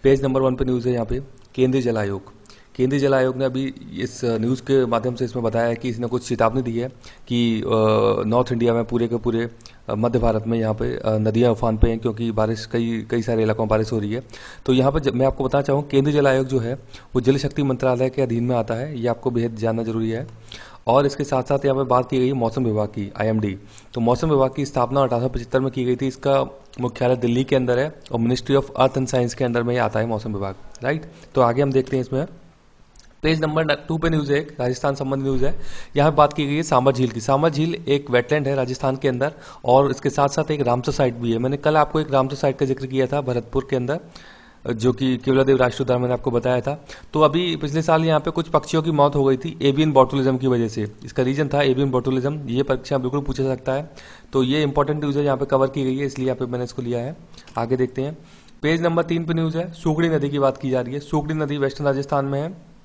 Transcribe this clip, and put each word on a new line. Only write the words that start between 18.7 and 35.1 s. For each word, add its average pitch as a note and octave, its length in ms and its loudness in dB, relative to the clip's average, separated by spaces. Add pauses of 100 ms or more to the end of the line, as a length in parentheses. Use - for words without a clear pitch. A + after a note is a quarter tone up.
है, C3 260 -6
ये A#2 80 -2
आपको A#2 240 -2
बेहद A#2 240 -2
जानना A2+ 280 -2
जरूरी A2+ 260 -2
है। A#2 180 -6 (600)
और C#3 180 4
इसके C#3 180 -2
साथ C3 200 0
साथ C#3 220 -2
यहाँ C3+ 120 2
पे C3+ 60 0
बात B2+ 260 2
की C3 100 0
गई B2+ 140 2
मौसम B2 320 0
विभाग G#2+ 220 0
की, G2+ 300 -8
आईएमडी। G#2+ 400 0 (360)
तो B2 80 -4
मौसम B2+ 280 2
विभाग C3+ 260 4
की C#3+ 100 -2
स्थापना C3 360 0
अठारह A#2+ 200 2
सौ B2+ 80 -2
पचहत्तर A#2+ 300 -2
में C3 120 0
की B2+ 140 -4
गई B2 100 2
थी। C3+ 120 -4
इसका C3+ 540 -2 (200)
मुख्यालय B2 340 0
दिल्ली A#2+ 280 0
के C3+ 120 0
अंदर B2 240 2
है D3+ 200 -4 (120)
और A#2+ 80 -2
Ministry B2 320 0
of C#3 120 4
Earth C3 300 0
and C3 120 -2
Science B2 280 0
के C3 120 -2
under A#2+ 180 0
में B2 100 -2
ये B2 60 0
आता A2 200 0
है A2+ 60 0
मौसम A2 280 -4
विभाग, G2 220 -6 (280)
राइट। D#3 220 -4 (300)
तो C3 60 4
आगे A#2+ 200 4
हम C#3 100 2
देखते C3 260 0
हैं B2+ 40 0
इसमें, C3+ 260 -4 (960)
पेज D#3 180 2
नंबर D#3+ 220 0
टू D#3 340 -2
पे E3 120 0
न्यूज़ D3 240 0
है, C#3+ 60 2
एक D3+ 200 -8
राजस्थान C3 360 0
संबंधी C3+ 280 -2